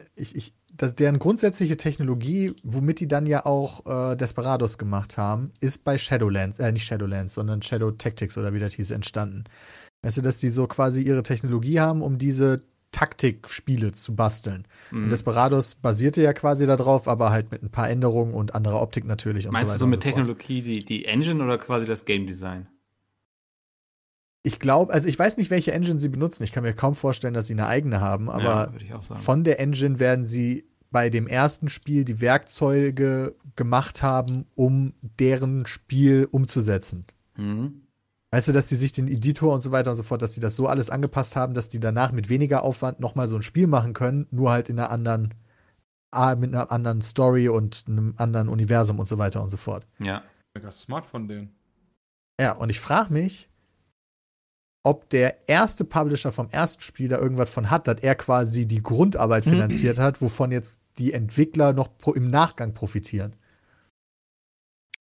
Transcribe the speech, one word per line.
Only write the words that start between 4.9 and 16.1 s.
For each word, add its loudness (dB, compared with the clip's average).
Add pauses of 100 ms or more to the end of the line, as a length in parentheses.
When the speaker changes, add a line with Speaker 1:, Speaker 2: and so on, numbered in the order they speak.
Speaker 1:
haben, -2
ist -2
bei 0
Shadowlands, 0
äh, 0
nicht -2
Shadowlands, -6
sondern -4
Shadow -2
Tactics -6
oder -2
wie -2
das -4
hieß, -6
entstanden. -6 (580)
Weißt -2
du, 0
dass 0
die 0
so 0
quasi 0
ihre 2
Technologie 0
haben, 2
um -2
diese 2 (300)
Taktikspiele -2
zu -4
basteln. 0 (240)
Speaker 2:
Mhm. -4
Speaker 1:
Und 0
Desperados 2
basierte 2